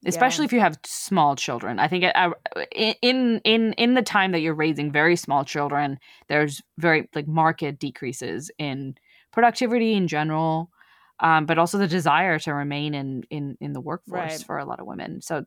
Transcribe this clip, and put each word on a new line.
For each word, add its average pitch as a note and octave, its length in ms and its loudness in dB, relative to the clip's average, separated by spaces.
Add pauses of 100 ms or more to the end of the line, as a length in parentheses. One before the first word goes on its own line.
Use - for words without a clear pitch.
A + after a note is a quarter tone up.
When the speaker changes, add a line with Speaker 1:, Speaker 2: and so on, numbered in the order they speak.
Speaker 1:
Yeah. - 80 -4
Speaker 2:
especially B3 360 2
if A#3+ 80 -2
you A#3+ 80 4
have E3 240 2
small D3 500 2
children. A#2 440 -6
I C#3 100 4
think, F3+ 160 0
uh, F3+ 240 2 (440)
in, A#3+ 720 0
in, A3+ 300 4
in A#3+ 220 2
the B3+ 60 4
time F#3+ 300 2
that E3+ 80 2
you're D#3+ 140 0
raising D3+ 400 0
very D#3+ 240 4
small C#3+ 260 0
children, C#3+ 560 -4 (300)
there's D3 320 0 (160)
very, D#3 360 2
like, D3 140 -6
marked D#3 520 0
decreases B2+ 800 -8
in C#3 380 -8 (360)
productivity A#3 600 2
in F#3+ 140 2
general, D#3+ 640 -2 (480)
um, D#3+ 260 4
but D#3 120 2
also E3+ 200 2
the G3 100 2
desire D#3+ 520 2
to D3+ 140 -6
remain C#3+ 420 -4
in, C3+ 340 -6
in, C#3+ 300 -8
in C#3+ 140 -8
the C3+ 80 -8
workforce E3 580 -8
Speaker 1:
Right. - 60 -14
Speaker 2:
for - 120 -8
a C#3+ 60 -6
lot - 160 -10
of - 80 -14
women. - 340 -10
So, D#3 240 -6